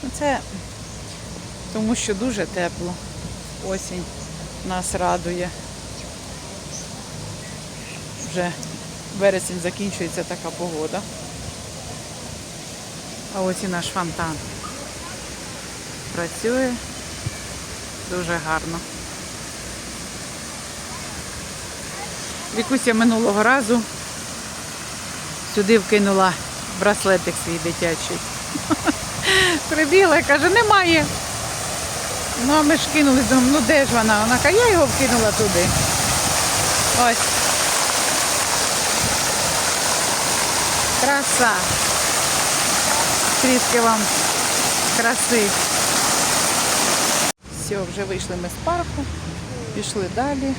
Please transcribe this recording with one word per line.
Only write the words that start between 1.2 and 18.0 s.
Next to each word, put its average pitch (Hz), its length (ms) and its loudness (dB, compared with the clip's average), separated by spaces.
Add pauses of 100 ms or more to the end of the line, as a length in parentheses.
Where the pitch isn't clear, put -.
тому, 220 220 0
що - 180 -2
дуже 208 320 -2
тепло. 175 480 -4 (720)
Осінь 180 360 -6 (640)
нас 185 280 -4
радує. 175 540 0 (2750)
Вже 175 200 0 (680)
вересень 185 440 2
закінчується, 180 600 -4
така 175 260 -6
погода. 165 520 -4 (2250)
А 196 60 0
ось 185 220 0
і 202 40 -2
наш 175 180 -2
фонтан. 165 500 -2 (1800)
Працює 240 580 0 (1400)